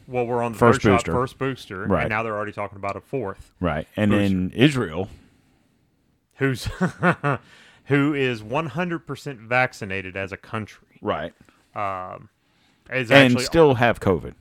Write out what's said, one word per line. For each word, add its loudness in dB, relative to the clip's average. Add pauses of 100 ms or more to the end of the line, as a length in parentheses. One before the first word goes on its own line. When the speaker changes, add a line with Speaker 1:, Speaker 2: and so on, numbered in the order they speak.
Speaker 1:
well, -4
we're -2
on -4
the -12
Speaker 2:
First 6
Speaker 1:
third 6
Speaker 2:
booster. -2
Speaker 1:
shot, 0
first -4
booster, -8
Speaker 2:
Right. 2
Speaker 1:
and -4
now -2
they're -6
already -6
talking -10
about -8
a -12
fourth -10
Speaker 2:
Right. -2 (100)
And 2
Speaker 1:
booster. 2
Speaker 2:
in 0
Israel, 0 (1300)
Speaker 1:
who's -2
<laughs> -4
who 2
is -2
one -4
hundred -6
percent -12
vaccinated -4
as -6
a -8
country. -12 (140)
Speaker 2:
Right. -4 (420)
Speaker 1:
Um, -8 (640)
is -4
Speaker 2:
And 8
Speaker 1:
actually 2
Speaker 2:
still 6
have 2
covid. 0